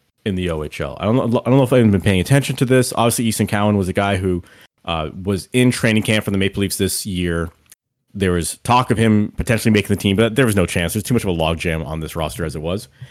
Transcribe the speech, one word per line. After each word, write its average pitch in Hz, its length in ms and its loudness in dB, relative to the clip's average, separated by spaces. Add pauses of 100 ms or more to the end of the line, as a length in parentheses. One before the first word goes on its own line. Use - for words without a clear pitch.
(260)
in 101 100 -2
the 90 140 -2
O 78 140 -4
H - 180 -10
L. 71 180 -8
I 87 60 -6
don't 110 100 2
know, 117 300 0
I 117 40 -2
don't 131 80 4
know 139 60 4
if 120 80 0
I've 120 180 6
been 98 120 4
paying 95 180 2
attention 135 380 0
to 135 80 0
this. 127 280 2
Obviously, 117 320 0
Easton 107 220 0
Cowan 104 300 2
was 95 100 2
a 92 60 -4
guy 101 240 0
who, 92 260 -2 (400)
uh, 80 260 -6 (140)
was 95 300 -4
in 123 180 4
training 110 320 2
camp 107 220 0
for 110 60 -2
the 98 60 0
Maple 95 240 0
Leafs 98 160 -2
this - 280 -2
year. 87 440 -2 (640)
There 95 200 0
was 85 260 -2
talk 123 320 2
of 104 60 0
him 107 400 2
potentially 113 340 0
making 101 240 2
the - 60 -6
team, 98 140 2
but 113 200 2
there 135 100 2
was 107 100 0
no 92 100 4
chance. 85 280 -2
There's 107 100 -4
too - 100 -2
much 113 100 2
of 101 60 -2
a 90 40 0
logjam 80 520 -2
on 78 160 -8
this 76 140 -10
roster 80 280 -6
as 78 120 -8
it 78 60 -10
was. 87 260 -6 (240)